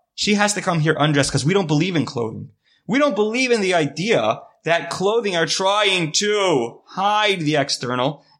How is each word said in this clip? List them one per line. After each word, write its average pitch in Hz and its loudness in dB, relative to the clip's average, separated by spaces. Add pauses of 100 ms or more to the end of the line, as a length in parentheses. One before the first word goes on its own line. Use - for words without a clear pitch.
(140)
She 208 0
has 208 2
to 185 -2
come 175 0
here 151 2
undressed 143 2
'cause 123 0
we 156 2
don't 190 2
believe 165 0
in 127 2
clothing. 107 -8 (360)
We 233 0
don't 285 2
believe 220 0
in 226 2
the 185 2
idea 156 0 (240)
that 165 0
clothing 202 0
are 165 0
trying 190 0
to 190 0
hide 202 0
the 151 0
external 131 -2 (160)